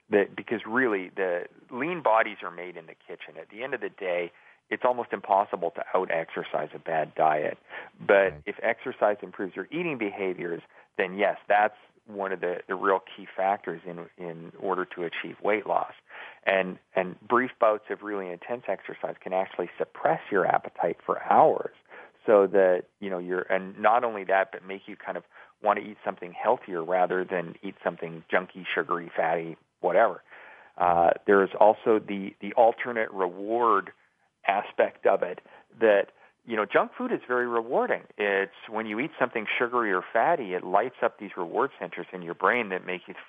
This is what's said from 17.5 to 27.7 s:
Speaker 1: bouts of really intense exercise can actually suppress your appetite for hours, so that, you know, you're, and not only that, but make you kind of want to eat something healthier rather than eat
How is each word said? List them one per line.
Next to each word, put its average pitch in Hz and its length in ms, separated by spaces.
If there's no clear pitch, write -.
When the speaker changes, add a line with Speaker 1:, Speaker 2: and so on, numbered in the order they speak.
Speaker 1:
bouts 107 300
of 104 140
really 101 260
intense 120 380
exercise 95 540
can 95 100
actually 92 460
suppress - 420
your 95 160
appetite - 600
for - 160
hours, 127 440
so 101 220
that, 92 360
you 101 100
know, 92 100
you're, 90 240
and 95 360
not 107 240
only 107 220
that, 95 260
but - 140
make 95 200
you 101 120
kind 90 200
of 87 60
want 104 180
to - 60
eat 104 180
something 92 300
healthier 104 500
rather 90 400
than 87 380
eat 98 220